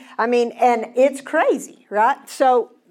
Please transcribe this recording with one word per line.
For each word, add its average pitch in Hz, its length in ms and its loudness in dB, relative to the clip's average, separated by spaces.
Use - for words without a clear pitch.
I 220 120 -2
mean, 240 240 0
and 233 420 0
it's 277 260 2
crazy, - 720 -4
right? 220 380 -2
So 254 420 0